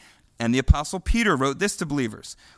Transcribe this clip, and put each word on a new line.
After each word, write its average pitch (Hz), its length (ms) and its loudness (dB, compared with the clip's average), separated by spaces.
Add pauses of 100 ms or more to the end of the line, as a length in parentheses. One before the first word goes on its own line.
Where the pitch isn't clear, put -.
(400)
And 117 160 2
the 131 40 2
Apostle 151 400 0
Peter 214 380 2
wrote 135 220 0
this 202 180 -2
to 185 80 -6
believers, 135 500 -4 (220)